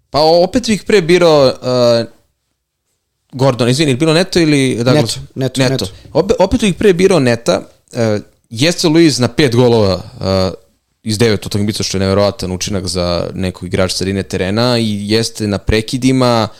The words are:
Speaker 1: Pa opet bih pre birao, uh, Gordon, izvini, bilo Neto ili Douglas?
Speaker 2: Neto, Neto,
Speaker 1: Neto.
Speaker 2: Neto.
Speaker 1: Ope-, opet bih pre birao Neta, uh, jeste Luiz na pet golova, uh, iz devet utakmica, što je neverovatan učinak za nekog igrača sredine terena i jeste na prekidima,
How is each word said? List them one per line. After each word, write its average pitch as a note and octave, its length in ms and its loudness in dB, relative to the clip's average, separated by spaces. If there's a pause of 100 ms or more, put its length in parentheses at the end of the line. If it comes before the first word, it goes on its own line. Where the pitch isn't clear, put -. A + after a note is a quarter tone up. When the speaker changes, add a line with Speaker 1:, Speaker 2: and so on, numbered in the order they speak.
(140)
Speaker 1:
Pa C#3 80 2
opet F3 420 2
bih G#3 200 -2
pre G#3+ 180 2
birao, D#3+ 440 4
uh, B2 600 0 (1300)
Gordon, B2+ 360 0
izvini, C3+ 280 0
bilo D#3 160 0
Neto F3+ 260 0
ili C#3+ 380 2
Douglas? A#2+ 400 0
Speaker 2:
Neto, - 440 -6
Neto, - 20 -
Speaker 1:
Neto. B2+ 220 0
Speaker 2:
Neto. - 20 -4 (260)
Speaker 1:
Ope-, F#3+ 260 0
opet G3 220 0
bih G3+ 140 0
pre G3+ 180 4
birao F3+ 280 2
Neta, A#2+ 400 0 (280)
uh, B2 100 -10 (520)
jeste D#3+ 380 0
Luiz D#3 300 4
na A#2+ 100 2
pet B2+ 280 0
golova, A#2 380 4
uh, F#2+ 600 -4 (500)
iz G#2+ 140 -4
devet A2 280 0
utakmica, G#2 360 -4
što - 140 -6
je F#2+ 40 -2
neverovatan F#2+ 520 0
učinak F#2+ 340 -6
za F2 480 -4
nekog F#2 320 -8
igrača F#2 300 -2
sredine G2 260 -4
terena G#2+ 560 -2
i G#2 320 -4
jeste A2 360 -2
na G2 120 -2
prekidima, A#2+ 920 0 (120)